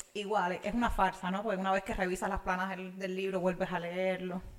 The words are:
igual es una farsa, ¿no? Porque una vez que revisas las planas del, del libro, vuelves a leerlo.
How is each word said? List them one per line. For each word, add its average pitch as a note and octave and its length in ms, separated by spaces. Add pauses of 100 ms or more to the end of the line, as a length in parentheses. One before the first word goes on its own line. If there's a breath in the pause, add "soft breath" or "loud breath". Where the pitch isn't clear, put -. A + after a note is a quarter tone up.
(140)
igual G3 480
es G3+ 140
una A#3 160
farsa, F#3 400
¿no? G3 100
Porque G#3+ 160
una F#3+ 140
vez G3 120
que - 120
revisas F#3+ 340
las G3 120
planas F#3 280
del, F#3 300
del F#3+ 160
libro, F#3+ 240
vuelves F3+ 320
a F3+ 80
leerlo. F3+ 640 (160)